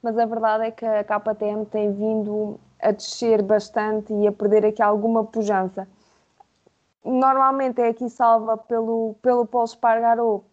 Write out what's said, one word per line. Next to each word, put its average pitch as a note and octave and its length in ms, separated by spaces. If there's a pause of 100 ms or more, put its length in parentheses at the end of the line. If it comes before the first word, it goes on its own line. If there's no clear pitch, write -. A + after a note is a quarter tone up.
mas A#3 160
a A#3 80
verdade A3 400
é A3+ 40
que A3+ 140
a G#3+ 180
K G#3 320
T G#3+ 120
M G#3 200
tem G#3 260
vindo G#3+ 680 (200)
a G#3+ 120
descer A3 500
bastante G#3+ 720
e G#3 140
a G#3 60
perder G#3 340
aqui G#3+ 160
alguma G#3+ 420
pujança. G3 640 (1160)
Normalmente C4 760
é A#3 80
aqui A#3 220
salva A3+ 460
pelo, A3+ 680
pelo B3 240
Paulo A#3+ 200
Espargaró A#3 760 (100)